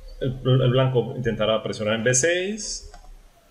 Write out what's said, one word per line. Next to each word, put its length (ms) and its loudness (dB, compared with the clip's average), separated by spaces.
El, 240 -2
el 260 4
blanco 460 2
intentará 440 0
presionar 340 -2
en 100 -2
B 80 4
seis, 760 -2